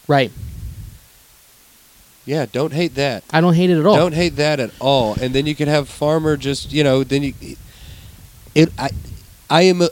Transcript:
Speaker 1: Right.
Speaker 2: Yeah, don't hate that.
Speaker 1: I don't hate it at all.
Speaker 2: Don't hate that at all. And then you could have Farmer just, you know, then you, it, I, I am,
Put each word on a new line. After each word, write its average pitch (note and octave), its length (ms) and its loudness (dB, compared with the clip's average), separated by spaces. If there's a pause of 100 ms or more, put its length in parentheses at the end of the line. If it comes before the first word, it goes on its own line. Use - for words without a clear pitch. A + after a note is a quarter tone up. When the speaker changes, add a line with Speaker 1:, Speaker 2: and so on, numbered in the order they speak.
Speaker 1:
Right. C#3 240 2 (1900)
Speaker 2:
Yeah, C#3 260 -2
don't C#3+ 200 -2
hate D3+ 240 -4
that. C3+ 360 -4
Speaker 1:
I D#3+ 100 4
don't F3 140 4
hate F3+ 160 4
it E3 80 4
at D3+ 60 0
all. G3+ 100 6
Speaker 2:
Don't E3 180 4
hate E3 220 0
that D3 240 0
at A2 200 -4
all. B2 400 2
And B2+ 140 -2
then C#3 140 0
you D3+ 80 -4
could D3 120 -2
have D3 220 0
Farmer D#3 480 0
just, C3+ 340 -6
you D3 120 0
know, C3+ 200 2
then C3+ 200 -2
you, C3+ 100 -6 (1200)
it, D#3+ 240 4
I, C#3 120 -6 (600)
I E3 140 4
am, F3+ 180 2 (100)